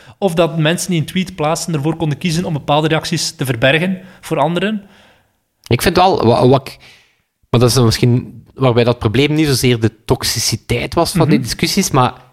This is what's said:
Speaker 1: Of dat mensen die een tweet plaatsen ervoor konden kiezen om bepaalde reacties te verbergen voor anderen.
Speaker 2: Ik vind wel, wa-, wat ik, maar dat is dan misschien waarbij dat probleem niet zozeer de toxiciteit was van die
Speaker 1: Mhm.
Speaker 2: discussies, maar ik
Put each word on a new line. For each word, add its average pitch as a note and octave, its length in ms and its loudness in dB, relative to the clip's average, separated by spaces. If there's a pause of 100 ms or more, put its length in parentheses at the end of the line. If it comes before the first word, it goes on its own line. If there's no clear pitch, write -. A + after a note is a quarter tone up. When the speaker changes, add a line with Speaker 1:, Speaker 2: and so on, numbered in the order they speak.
(180)
Speaker 1:
Of F#3+ 160 0
dat E3 240 0
mensen E3 340 0
die E3+ 80 2
een C#3+ 60 -2
tweet F#3 300 -4
plaatsen D#3+ 380 -2
ervoor D#3 220 -2
konden D#3 220 -4
kiezen E3+ 280 -4
om E3 80 -4
bepaalde D3+ 340 0
reacties D#3 440 -2
te - 140 -6
verbergen D3 520 0 (240)
voor D#3+ 180 -6
anderen. F3+ 440 -2 (840)
Speaker 2:
Ik A#2+ 140 0
vind E3+ 140 0
wel, F3+ 300 2
wa-, A#2+ 220 4
wat C3 200 4
ik, - 100 -18 (720)
maar A#2+ 100 0
dat A#2+ 100 4
is A#2 60 0
dan B2+ 100 4
misschien - 580 0 (100)
waarbij A#2+ 300 2
dat A#2+ 160 0
probleem C3+ 340 0
niet D3+ 140 0
zozeer B2 320 2
de A2 120 0 (140)
toxiciteit - 880 -4
was E3+ 180 0
van C#3+ 180 2
die - 80 4
Speaker 1:
Mhm. C3 100 -4
Speaker 2:
discussies, - 440 -2
maar B2+ 220 2
ik - 20 -20 (180)